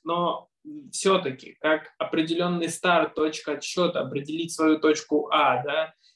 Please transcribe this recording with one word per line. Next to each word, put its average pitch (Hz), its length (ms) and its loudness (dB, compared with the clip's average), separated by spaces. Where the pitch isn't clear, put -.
но 170 460 -2
всё-таки, 139 680 -2
как 156 360 0
определённый 165 720 -2
старт, 165 460 2
точка 156 380 -2
отсчёта, 165 480 -2
определить 147 520 -6
свою 156 260 4
точку 151 520 2
А, 139 320 4
да, 156 300 -4